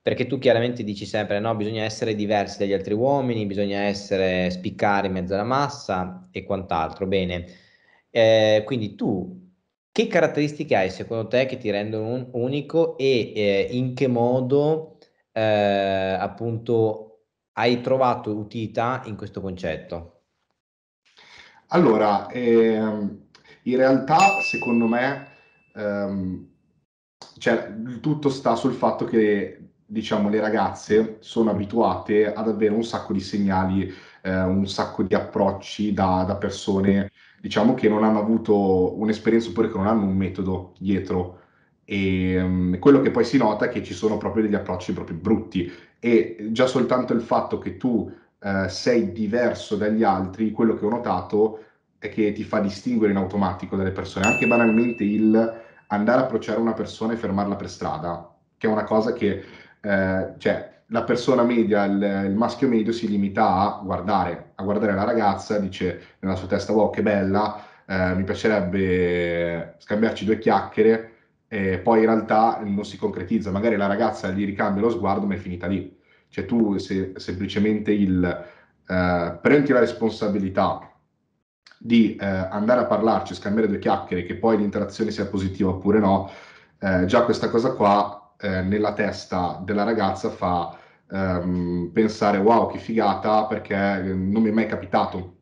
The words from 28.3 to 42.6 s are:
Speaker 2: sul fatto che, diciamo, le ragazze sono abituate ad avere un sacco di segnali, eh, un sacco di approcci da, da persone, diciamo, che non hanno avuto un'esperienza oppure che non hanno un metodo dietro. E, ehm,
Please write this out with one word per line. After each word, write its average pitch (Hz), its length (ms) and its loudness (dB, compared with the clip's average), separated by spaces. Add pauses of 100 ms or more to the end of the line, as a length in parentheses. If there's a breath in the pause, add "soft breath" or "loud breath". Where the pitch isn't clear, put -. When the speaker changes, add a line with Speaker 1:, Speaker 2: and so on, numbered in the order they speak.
Speaker 2:
sul 127 180 -2
fatto 113 320 0
che, 104 540 2 (260)
diciamo, 107 440 -2
le 107 100 0
ragazze 107 800 0
sono 110 320 0
abituate 101 800 2
ad 110 140 -4
avere 104 260 2
un 113 100 0
sacco 104 300 -6
di 98 60 0
segnali, 95 720 0 (300 loud breath)
eh, 92 220 -2
un 95 240 0
sacco - 360 -4
di 95 120 2
approcci 101 800 -2
da, 92 320 2
da 98 120 -2
persone, 98 760 0 (300 soft breath)
diciamo, 104 320 2
che - 160 2
non 107 140 2
hanno 110 160 4
avuto 101 800 2
un'esperienza 113 500 2
oppure 110 220 0
che 98 60 -6
non 98 100 0
hanno 110 180 2
un 95 100 0
metodo 92 640 -2
dietro. 92 600 -2 (440 loud breath)
E, 95 500 0
ehm, 92 460 0